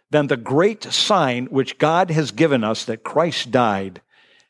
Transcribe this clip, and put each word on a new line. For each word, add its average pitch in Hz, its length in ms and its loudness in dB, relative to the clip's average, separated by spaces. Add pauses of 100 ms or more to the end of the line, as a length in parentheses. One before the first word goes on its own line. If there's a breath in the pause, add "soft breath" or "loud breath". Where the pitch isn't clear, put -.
than 147 180 2
the 135 100 0
great 160 480 0
sign 131 600 0
which 131 320 -2
God 170 320 2
has 151 220 -2
given 131 320 2
us 107 220 -4
that 113 180 -8
Christ 143 480 -2
died 98 500 0 (480 soft breath)